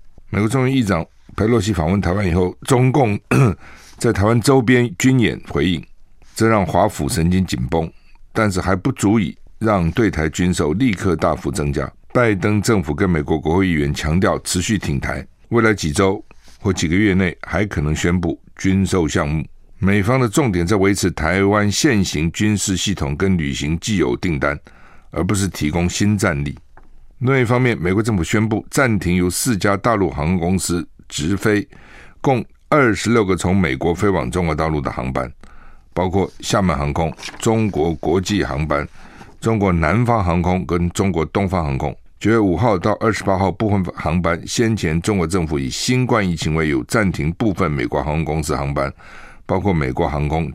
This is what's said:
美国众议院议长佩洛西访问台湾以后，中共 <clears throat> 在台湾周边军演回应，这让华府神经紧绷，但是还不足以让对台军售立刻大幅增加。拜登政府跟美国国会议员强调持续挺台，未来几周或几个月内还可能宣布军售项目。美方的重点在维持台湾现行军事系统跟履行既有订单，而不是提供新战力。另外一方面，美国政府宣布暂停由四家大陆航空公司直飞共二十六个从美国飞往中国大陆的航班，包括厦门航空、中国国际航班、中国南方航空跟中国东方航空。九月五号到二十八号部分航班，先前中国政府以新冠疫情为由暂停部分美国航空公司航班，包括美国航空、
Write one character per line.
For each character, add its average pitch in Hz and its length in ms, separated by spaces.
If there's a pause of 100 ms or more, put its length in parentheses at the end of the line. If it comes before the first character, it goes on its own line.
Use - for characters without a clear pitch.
(300)
美 - 100
国 110 80
众 131 140
议 127 100
院 135 80
议 120 40
长 90 200 (320)
佩 101 100
洛 117 140
西 101 120
访 85 180
问 101 100
台 85 120
湾 101 140
以 85 60
后， 90 300
中 131 280
共 117 280 (380)
<clears throat> - 420
在 120 120
台 101 140
湾 117 160
周 135 220
边 120 360
军 131 220
演 73 180 (100)
回 76 200
应， 85 160 (500)
这 110 140
让 107 160
华 90 240
府 78 200
神 80 220
经 92 140
紧 62 160 (100)
绷， 80 200 (420)
但 107 180
是 92 80
还 90 160
不 98 180
足 110 280
以 76 160 (220)
让 98 320
对 104 200
台 80 200
军 90 240
售 76 180
立 113 200
刻 92 240
大 82 180
幅 73 160
增 71 200
加。 69 200 (220)
拜 117 220
登 104 280
政 107 200
府 76 120
跟 95 140
美 82 120
国 78 180
国 78 180
会 95 120
议 90 40
员 73 200
强 78 260
调 92 200
持 - 240
续 104 160
挺 71 200
台， 67 280 (240)
未 113 120
来 110 120
几 90 180
周 98 320 (360)
或 98 120
几 87 160
个 80 80
月 104 160
内 90 300
还 98 240
可 101 160
能 76 120
宣 87 240
布 85 220 (160)
军 95 300
售 87 200
项 76 220
目。 78 160 (340)
美 98 240
方 120 160
的 127 80
重 120 240
点 85 160
在 98 80
维 98 200
持 95 160
台 87 340
湾 104 260
现 110 320
行 80 300
军 107 240
事 98 180
系 92 200
统 73 200
跟 95 220
履 71 160
行 71 260
既 107 200
有 64 180
订 85 220
单， 71 200 (520)
而 - 120
不 95 120
是 98 120
提 76 240
供 85 160
新 104 300
战 87 260
力。 71 160 (600)
另 123 160
外 135 40
一 127 60
方 120 160
面， 117 160
美 82 160
国 107 100
政 110 140
府 85 80
宣 110 240
布 104 220
暂 123 280
停 87 180
由 90 120
四 117 260
家 98 220
大 113 180
陆 98 140
航 71 200
空 92 100
公 87 200
司 87 280 (220)
直 85 280
飞 104 320 (540)
共 131 200 (280)
二 131 240
十 101 160
六 117 120
个 92 140
从 90 180
美 82 220
国 82 180
飞 101 140
往 80 220
中 87 160
国 78 80
大 80 140
陆 78 120
的 65 100
航 65 220
班， 64 180 (640)
包 90 160
括 90 220 (100)
厦 107 220
门 87 120
航 71 160
空、 76 240 (240)
中 113 320
国 85 260
国 82 220
际 95 240
航 67 240
班、 73 220 (500)
中 113 200
国 98 120
南 87 360
方 113 180
航 87 160
空 90 240
跟 87 260
中 98 220
国 82 140
东 101 200
方 90 160
航 71 140
空。 69 180 (240)
九 101 120
月 117 80
五 95 180
号 104 220
到 104 140
二 107 200
十 - 100
八 98 140
号 92 160
部 110 160
分 98 160 (100)
航 85 260
班， 82 260
先 113 280
前 85 280
中 104 160
国 85 80
政 85 200
府 76 120
以 67 100
新 127 380
冠 110 200
疫 87 80
情 78 200
为 80 160
由 65 140
暂 101 280
停 76 200
部 110 200
分 85 180
美 67 160
国 69 160
航 76 120
空 80 100
公 76 180
司 71 140
航 69 160
班， 69 180 (540)
包 95 160
括 95 100
美 73 220
国 78 160
航 73 180
空、 73 280